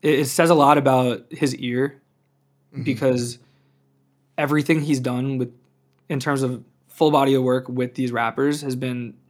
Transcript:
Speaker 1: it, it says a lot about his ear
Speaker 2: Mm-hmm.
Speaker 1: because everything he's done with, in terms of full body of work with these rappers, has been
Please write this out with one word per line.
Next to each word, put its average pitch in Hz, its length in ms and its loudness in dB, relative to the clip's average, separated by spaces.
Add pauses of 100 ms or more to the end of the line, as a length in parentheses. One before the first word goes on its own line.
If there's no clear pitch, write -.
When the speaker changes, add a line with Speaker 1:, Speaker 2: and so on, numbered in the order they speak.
Speaker 1:
it, 151 160 2
it 151 60 0
says 165 260 2
a 175 40 6
lot 147 220 6
about 131 540 2
his 127 240 -4
ear 127 460 -6 (720)
Speaker 2:
Mm-hmm. 127 100 -10
Speaker 1:
because 123 560 -2 (960)
everything 151 440 0
he's 143 180 0
done 127 380 -4
with, 120 160 -4 (560)
in 143 100 -4
terms 139 240 -2
of 123 180 -4 (260)
full - 220 2
body 139 260 4
of 131 80 2
work 127 260 0
with 123 260 -4
these 127 160 -4
rappers, 135 500 -2
has 135 140 -6
been 123 380 -8 (160)